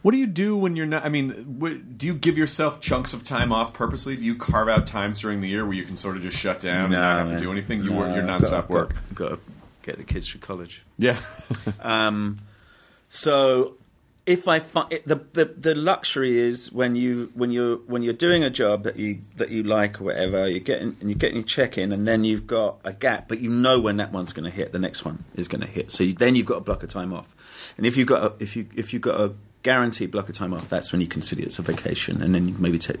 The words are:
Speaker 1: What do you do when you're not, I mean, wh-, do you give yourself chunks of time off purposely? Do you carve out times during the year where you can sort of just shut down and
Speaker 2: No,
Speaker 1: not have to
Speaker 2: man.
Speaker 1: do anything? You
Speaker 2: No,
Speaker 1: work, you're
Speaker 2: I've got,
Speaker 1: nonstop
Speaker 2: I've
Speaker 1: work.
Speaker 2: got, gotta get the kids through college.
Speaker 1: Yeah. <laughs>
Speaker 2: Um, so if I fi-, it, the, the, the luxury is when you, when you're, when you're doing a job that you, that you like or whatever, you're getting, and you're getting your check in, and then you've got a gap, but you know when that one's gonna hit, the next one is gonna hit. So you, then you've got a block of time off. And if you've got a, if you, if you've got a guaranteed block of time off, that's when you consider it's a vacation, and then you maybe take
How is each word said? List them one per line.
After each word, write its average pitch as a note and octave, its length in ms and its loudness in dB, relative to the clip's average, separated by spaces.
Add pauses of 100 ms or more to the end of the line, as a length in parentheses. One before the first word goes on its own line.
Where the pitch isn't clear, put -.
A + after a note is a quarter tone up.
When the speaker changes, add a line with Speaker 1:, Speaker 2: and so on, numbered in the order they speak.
Speaker 1:
What G#3 100 6
do C4 40 4
you C4 100 2
do G3+ 300 0
when F#3+ 180 2
you're D#3+ 120 -2
not, D3+ 180 0
I D3+ 60 0
mean, C3+ 500 -2
wh-, C3+ 380 -6
do C#3 80 -4
you F3 80 0
give D#3 220 4
yourself D3+ 440 0
chunks B2+ 320 0
of A#2 100 -10
time A#2+ 300 0
off A2+ 200 0
purposely? C3 440 -2
Do A#2 80 -6
you A#2 100 2
carve A2 340 2
out A2 180 4
times G#2 340 -4
during G#2 220 -2
the F#2 60 -2
year G#2 160 -2
where G2 100 -2
you F#2 100 -4
can F2+ 140 -10
sort F#2+ 180 -4
of F#2 60 -6
just F2+ 140 -4
shut F#2 240 -2
down F#2 260 0
and F#2 60 2
Speaker 2:
No, F2+ 100 4
Speaker 1:
not F2 160 4
have E2+ 100 0
to E2+ 60 -2
Speaker 2:
man. E2+ 80 -2
Speaker 1:
do F2+ 100 -4
anything? G2+ 320 -2
You G2 60 0
Speaker 2:
No, F#2+ 80 2
Speaker 1:
work, F2+ 180 0
you're F#2 120 0
Speaker 2:
I've F#2 120 0
got, - 100 6
Speaker 1:
nonstop F2 140 0
Speaker 2:
I've - 60 -12
Speaker 1:
work. E2 260 0 (180)
Speaker 2:
got, C#2+ 160 -6
gotta - 100 -6 (420)
get - 160 -10
the - 60 -16
kids - 220 -4
through - 140 -12
college. F2+ 420 -12 (160)
Speaker 1:
Yeah. A#2+ 200 2 (320)
<laughs> G#2 300 -6
Speaker 2:
Um, G#2+ 580 0 (720)
so C3+ 640 2 (520)
if F3+ 220 2
I D#3+ 100 4
fi-, D#3+ 320 -2
it, D#3+ 160 -6
the, C#3 100 2 (180)
the, D#3+ 100 4
the D#3 300 0
luxury C#3 640 0
is A#2+ 340 0
when B2 220 0
you, A#2+ 400 -2
when A#2+ 160 0
you're, A#2+ 260 0
when A#2+ 260 -4
you're A#2 120 0
doing E3+ 280 4
a C#3 80 2
job G#2 340 2
that G#2 120 -2
you, G#2 240 -4 (160)
that - 140 -2
you A2 120 -2
like G#2 380 2
or G2 40 -8
whatever, F#2+ 440 0
you're F#2 120 -2
getting, A2+ 400 -2
and G#2 100 -2
you're G#2 80 -2
getting D3+ 180 0
your A2+ 80 -4
check - 340 0
in, G2 140 0
and G#2 160 0
then A2 160 4
you've A2 220 0
got A2 380 0
a F#2+ 100 -6
gap, A2+ 340 -2
but A#2+ 120 -4
you A#2 100 -2
know B2 300 6
when G#2+ 180 2
that G2 140 -2
one's F#2 200 -4
gonna E2 180 -8
hit, F#2 220 -4
the F2+ 60 -2
next - 260 -2
one D#2+ 200 -6 (100)
is F2 120 -4
gonna D2 200 -4
hit. - 240 -6
So - 140 2
you, F#2 100 2
then B2+ 220 6
you've A2+ 100 4
got A#2 120 0
a - 40 -6
block G2+ 200 -2
of E2+ 60 -10
time F#2 240 -6
off. - 640 -14
And A2 100 2
if A#2+ 120 4
you've B2+ 100 4
got C3 140 6
a, G#2 200 0
if G#2 140 -6
you, G#2+ 180 -6
if A2 200 -6
you've A2+ 80 -4
got - 180 0
a G2+ 140 0 (280)
guaranteed A#2+ 480 2
block G2 200 -4
of - 40 -10
time F#2 200 -4
off, E2 160 -8
that's - 200 -2
when F2+ 120 2
you D#2+ 40 2
consider - 360 -4
it's - 160 -6
a F2 40 -6
vacation, E2+ 600 -2
and F2+ 120 4
then F2+ 140 2
you F#2 100 -2
maybe E2+ 200 2
take - 220 -2